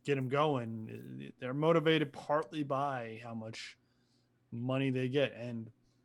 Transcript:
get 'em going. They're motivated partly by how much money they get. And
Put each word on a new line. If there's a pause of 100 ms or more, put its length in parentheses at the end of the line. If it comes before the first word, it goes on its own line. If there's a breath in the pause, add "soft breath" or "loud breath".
get
'em
going.
They're
motivated
partly
by
how
much (720)
money
they
get.
And (340)